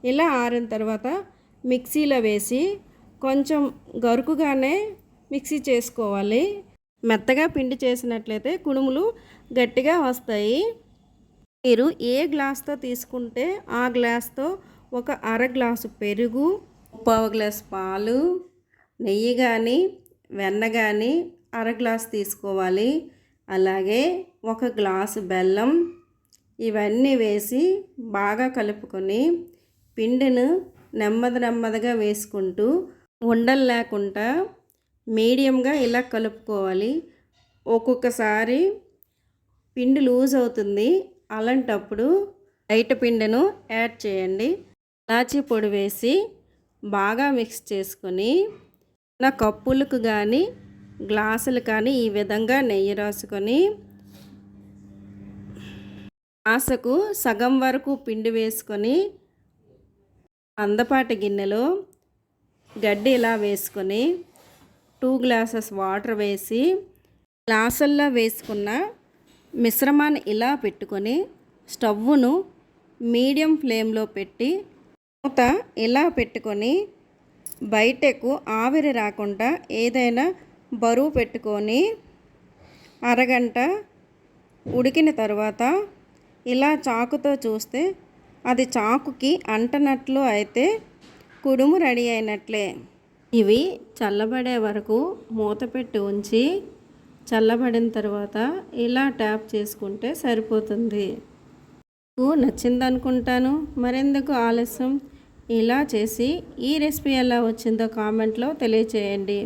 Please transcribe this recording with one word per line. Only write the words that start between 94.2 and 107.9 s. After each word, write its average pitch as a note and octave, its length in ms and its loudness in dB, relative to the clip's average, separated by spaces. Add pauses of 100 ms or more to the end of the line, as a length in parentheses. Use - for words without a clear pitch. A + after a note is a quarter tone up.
వరకు G#3+ 340 0 (400)
మూత G#3 220 -2 (140)
పెట్టి A#3 340 -4
ఉంచి G#3 340 2 (880)
చల్లబడిన A#3 580 2 (100)
తర్వాత G#3 380 -6 (500)
ఇలా B3+ 180 2 (160)
ట్యాప్ G#3+ 320 -2
చేసుకుంటే G#3 580 -6 (120)
సరిపోతుంది. A3 840 -2 (1120)
మీకు C4+ 160 2 (100)
నచ్చిందనుకుంటాను. B3+ 1120 0 (300)
మరెందుకు C4+ 480 0 (160)
ఆలస్యం, A#3 440 0 (640)
ఇలా A3+ 200 2 (140)
చేసి A3 360 -2 (400)
ఈ C#4 40 0 (100)
రెసిపీ D4 300 0 (100)
ఎలా B3 240 2
వచ్చిందో A3+ 400 0 (100)